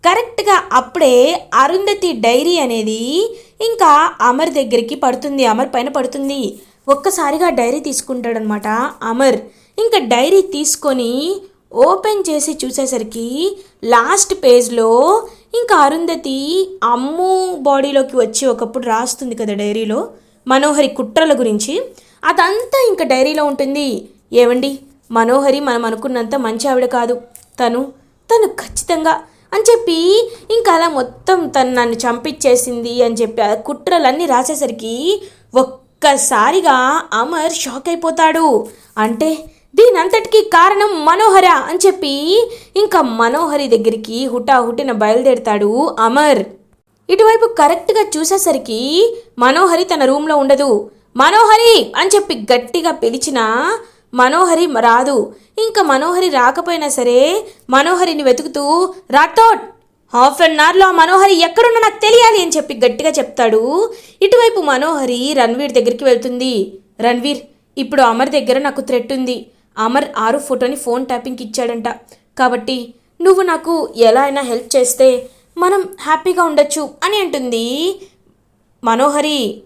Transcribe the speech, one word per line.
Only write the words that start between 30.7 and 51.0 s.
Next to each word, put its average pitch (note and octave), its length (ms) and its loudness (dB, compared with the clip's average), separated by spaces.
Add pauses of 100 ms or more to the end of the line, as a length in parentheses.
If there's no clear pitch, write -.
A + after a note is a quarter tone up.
అలా E4 160 2
మొత్తం D#4 600 -2
తను C4 220 0
నన్ను A#3+ 240 -2
చంపించేసింది A#3+ 1080 -2
అని A#3 120 0
చెప్పి A3+ 280 -4
ఆ A3+ 120 0
కుట్రలన్నీ D4 720 -2
రాసేసరికి C4 960 -2 (320)
ఒక్కసారిగా C4+ 1500 0 (100)
అమర్ D#4 400 -2
షాక్ C4+ 360 -8
అయిపోతాడు. E4 800 0 (320)
అంటే A#3+ 460 -2 (300)
దీనంతటికీ A4 680 4
కారణం G4 640 2
మనోహర F#4+ 420 4
అని E4 400 0
చెప్పి F4 600 0 (300)
ఇంకా G4+ 260 2
మనోహరి C4+ 680 -2
దగ్గరికి A3 580 -2
హుటాహుటిన A#3+ 640 -2
బయలుదేరుతాడు A3+ 1080 0
అమర్. B3+ 460 2 (640)
ఇటువైపు A4 360 4
కరెక్ట్గా G4+ 680 0
చూసేసరికి D#4 1000 0 (220)
మనోహరి E4+ 460 2
తన D#4+ 200 -2
రూమ్లో D4 320 0
ఉండదు. C4+ 540 0 (260)